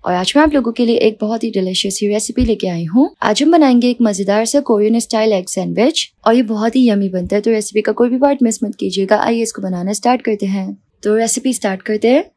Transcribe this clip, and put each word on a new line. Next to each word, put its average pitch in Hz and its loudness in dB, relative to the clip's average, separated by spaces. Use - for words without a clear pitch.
और 180 -2
आज 185 -2
मैं 302 6
आप 302 2
लोगों 233 0
के 240 0
लिए 233 2
एक 220 0
बहुत 220 -4
ही 233 -4
डिलीशियस 190 -4
सी 208 -2
रेसिपी 214 -2
लेके 208 -2
आई 170 -4
हूँ। 233 2
आज - 0
हम 320 4
बनाएंगे 254 4
एक 240 -2
मजेदार 208 0
सा 277 0
कोरियन 220 2
स्टाइल 220 0
एग 185 -2
सैंडविच 190 0
और 226 4
ये 254 4
बहुत 220 -2
ही 254 4
यम्मी 202 0
बनता 180 -4
है, 208 0
तो 226 0
रेसिपी 214 -2
का 214 -2
कोई 240 2
भी 254 -2
पार्ट 285 2
मिस 226 -2
मत 202 -6
कीजिएगा। 196 0
आइए 233 0
इसको 220 -8
बनाना 185 -4
स्टार्ट 247 0
करते 208 -4
हैं। 190 -4
तो 208 0
रेसिपी 226 -2
स्टार्ट 190 -4
करते 220 0
हैं। 311 4